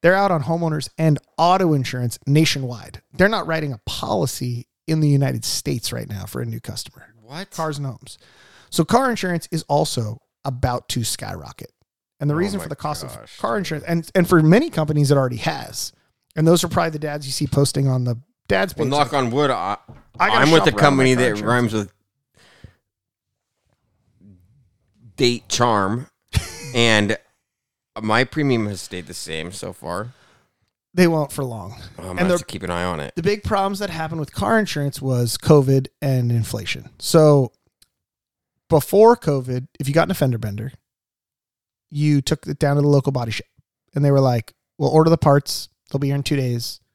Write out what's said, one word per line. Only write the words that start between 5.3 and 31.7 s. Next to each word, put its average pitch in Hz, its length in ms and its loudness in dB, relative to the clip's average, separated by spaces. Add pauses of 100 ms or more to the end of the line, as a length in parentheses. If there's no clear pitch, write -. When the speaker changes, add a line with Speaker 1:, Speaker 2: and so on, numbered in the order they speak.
Speaker 1:
States - 460 -6
right 120 160 -10
now 95 180 -10
for 123 160 -10
a 120 40 -6
new 113 140 -8
customer. - 600 -14
Speaker 2:
What? 147 280 -14
Speaker 1:
Cars 156 280 -6
and 143 80 -6
homes. - 320 -14 (520)
So 170 140 2
car 254 260 2
insurance 180 400 -4
is 160 140 -4
also 123 560 -2 (240)
about 127 460 -4
to 120 140 -2
skyrocket. - 680 -10 (480)
And 147 80 -2
the 147 60 0
Speaker 2:
Oh 156 40 0
Speaker 1:
reason 196 200 -2
Speaker 2:
my 165 60 -8
Speaker 1:
for 156 40 -12
the 151 80 -10
cost 151 260 -8
Speaker 2:
gosh, 117 140 -14
Speaker 1:
of - 220 -20
car - 160 -4
Speaker 2:
dude. 214 60 0
Speaker 1:
insurance, 160 260 -6
and, 170 280 -4
and 180 140 4
for 165 140 6
many 185 280 6
companies, 147 400 0
it 143 60 6
already 127 220 0
has. - 540 -6 (440)
And 156 100 2
those 170 180 4
are 175 40 -4
probably 170 220 0
the 151 80 -8
dads 147 280 -8
you 135 60 -8
see 151 140 -4
posting 139 420 0
on 127 160 0
the 120 140 -2 (300)
dads 190 280 0
Speaker 2:
Well, 117 100 -2
Speaker 1:
page. 131 40 -2
Speaker 2:
knock 147 240 0
on 131 160 0
wood, 139 200 0
I, 98 260 -4 (440)
Speaker 1:
I 185 80 4
gotta 160 120 2
Speaker 2:
I'm 143 100 6
with 160 100 8
Speaker 1:
shop - 60 -2
Speaker 2:
the 160 60 4
Speaker 1:
around 101 40 -4
my 101 60 0
Speaker 2:
company 135 320 4
Speaker 1:
car 123 100 2
Speaker 2:
that 120 60 2
Speaker 1:
insurance. 104 200 -4
Speaker 2:
rhymes 120 220 0
with 107 200 -4 (3250)
date 120 320 0
charm, 117 600 0 (340)
Speaker 1:
<laughs> - 320 -14
Speaker 2:
and 110 420 4 (840)
my 110 240 2
premium 127 420 -2
has 101 140 -8
stayed 90 260 -12
the 87 80 -16
same 80 380 -10
so 92 200 -12
far. 90 360 -8 (840)
Speaker 1:
They 180 160 4
won't 156 240 -2
for 143 120 -6
long. 110 300 -12 (240)